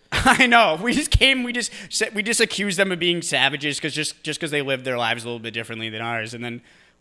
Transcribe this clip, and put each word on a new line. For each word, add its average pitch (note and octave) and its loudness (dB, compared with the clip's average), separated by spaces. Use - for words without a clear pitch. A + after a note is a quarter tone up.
<laughs> - -14
I B3+ 6
know. A3 6
We A#3 0
just D4 -2
came, C4 4
we A#3+ -4
just A#3 -4
said, A3 -2
we G#3 -2
just G#3+ 0
accused G3 0
them F#3+ 2
of F3 -4
being F3 2
savages C#3 0
'cause D3+ -4
just, D3 -6
just D#3 -6
'cause D#3+ -4
they D3 0
lived C3 -2
their B2+ -2
lives A#2 0
a - -8
little A#2+ -6
bit A2 -10
differently A2+ -6
than A2 -8
ours. A2+ -4
And A#2 -10
then A#2+ -10